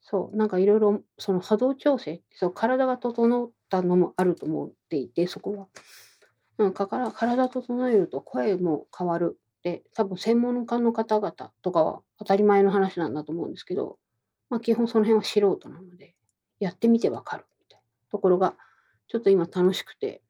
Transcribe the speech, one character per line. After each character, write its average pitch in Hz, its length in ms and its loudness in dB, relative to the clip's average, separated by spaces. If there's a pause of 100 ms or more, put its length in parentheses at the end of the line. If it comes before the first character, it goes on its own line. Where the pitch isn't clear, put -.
そ - 320 -6
う、 - 20 -6
な 214 100 2
ん - 20 -2
か 185 120 0
い 185 60 4
ろ 202 120 6
い - 20 4
ろ 208 240 2 (140)
そ - 160 -4
の 180 60 2
波 214 180 0
動 262 180 0
調 277 220 0
整、 165 240 -10 (100)
そ - 160 -4
う、 180 60 -4
体 254 340 0
が 247 100 -2
整 240 480 0
っ 233 60 -16 (180)
た 185 120 0
の 180 140 2
も 180 220 2
あ 185 60 0
る 180 120 2
と - 100 -14
思 147 220 -6
っ - 40 -16 (180)
て 160 80 -4
い 123 100 -4
て、 180 200 -2
そ - 120 -12
こ 208 160 -8
は。 196 120 -14 (920)
な 202 120 2
ん 185 40 -6
か 196 140 -4
か 226 100 -6
ら、 240 140 -4
体 247 360 0
整 247 420 -4
え 233 80 4
る 175 120 4
と - 120 -8
声 240 360 -2
も 170 300 -2 (100)
変 180 100 -4
わ 170 120 0
る。 170 200 -2 (220)
で、 175 220 -6 (100)
多 214 120 0
分 190 120 -8
専 233 240 2
門 247 240 -2
家 240 140 -2
の 233 140 2
方 226 220 -2
々 208 180 -2 (280)
と 180 100 -2
か 170 120 2
は - 180 -4 (160)
当 - 80 -14
た 196 100 4
り 208 80 4
前 202 200 6
の 196 80 4
話 190 260 0
な 170 100 -2
ん 110 60 -6
だ 151 100 -6
と 151 80 -10
思 170 140 -6
う - 40 -8
ん - 20 -10
で - 60 -12
す - 60 -20
け 120 120 -8
ど、 - 240 -6 (500)
ま 240 80 -4
あ、 - 20 -2
基 233 140 0
本 226 140 0
そ 233 120 2
の 214 60 4
辺 220 120 4
は 208 60 0
素 202 360 0
人 - 100 -20
な - 120 -18
の 190 140 -20
で、 - 200 -20 (440)
や 185 120 -2
っ - 40 -18
て - 120 0
み 233 120 6
て 165 100 0
わ 117 120 -6
か - 160 -10
る - 80 -16 (140)
み - 80 -20
た - 100 -20
い - 20 -20
な - 40 -20 (260)
と 208 100 -6
こ 185 100 2
ろ 180 80 4
が、 185 180 0 (540)
ち - 60 -8
ょ - 40 0
っ - 20 -8
と 202 80 2
今 185 160 4
楽 180 280 2
し - 100 -6
く - 100 -18
て。 - 360 -8